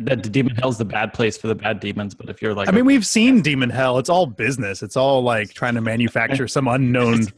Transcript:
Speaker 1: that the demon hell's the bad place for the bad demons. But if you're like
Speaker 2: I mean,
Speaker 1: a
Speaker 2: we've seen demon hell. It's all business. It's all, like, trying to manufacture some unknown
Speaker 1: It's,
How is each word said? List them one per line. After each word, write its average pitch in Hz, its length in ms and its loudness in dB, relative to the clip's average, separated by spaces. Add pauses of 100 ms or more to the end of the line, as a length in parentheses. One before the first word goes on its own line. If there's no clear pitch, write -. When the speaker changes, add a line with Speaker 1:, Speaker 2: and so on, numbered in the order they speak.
Speaker 1:
that 120 180 -2
the 107 60 -6
demon 120 280 0
hell's 123 220 -2
the 117 60 -2
bad 107 280 -4
place 110 240 0
for - 120 -8
the 110 60 0
bad 104 260 -4
demons. 101 340 -6
But - 140 -18
if 104 140 -14
you're 110 120 -2
like 98 140 -2
Speaker 2:
I 190 40 2
mean, 233 100 4
Speaker 1:
a - 20 2
Speaker 2:
we've 269 220 4
seen 226 360 4
demon 135 280 0
hell. 127 280 0
It's 131 100 -2
all 175 180 2
business. 113 560 -4
It's 104 140 -8
all, 135 260 2
like, 113 320 -2
trying 123 200 -2
to 117 60 -2
manufacture 117 680 0
some 135 200 0
unknown 123 540 2
Speaker 1:
It's, 98 160 -4